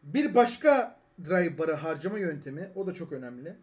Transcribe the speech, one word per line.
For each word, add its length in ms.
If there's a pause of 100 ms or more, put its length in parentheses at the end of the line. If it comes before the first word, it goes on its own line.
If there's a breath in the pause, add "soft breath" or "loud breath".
Bir 320
başka 640 (260)
drive 320
barı 160
harcama 460
yöntemi, 560
o 120
da 60
çok 180
önemli. 520